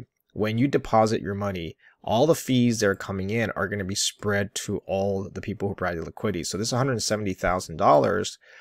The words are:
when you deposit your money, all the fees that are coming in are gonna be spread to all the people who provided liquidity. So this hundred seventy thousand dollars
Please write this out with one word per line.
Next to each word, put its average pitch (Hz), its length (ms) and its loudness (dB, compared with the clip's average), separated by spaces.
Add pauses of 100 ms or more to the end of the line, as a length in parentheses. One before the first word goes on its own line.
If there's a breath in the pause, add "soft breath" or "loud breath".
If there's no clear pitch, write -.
(340)
when 107 240 -2
you 127 100 4
deposit 113 540 2
your 95 140 -6
money, 95 420 -4 (260 soft breath)
all 117 240 4
the 160 80 6
fees 120 440 2
that 107 80 4
are 98 80 4
coming 95 360 -6
in 113 200 -2
are 98 160 -4
gonna 101 160 -4
be 92 120 -6
spread - 600 -2
to - 300 -4
all 98 440 -2
the 92 120 -10
people 98 260 -6
who 98 80 -4
provided 87 300 -4
liquidity. 87 380 -4
So - 140 -6
this 113 140 -4
hundred 127 320 0
seventy 107 300 -2
thousand 90 440 -2
dollars 101 600 4 (240 loud breath)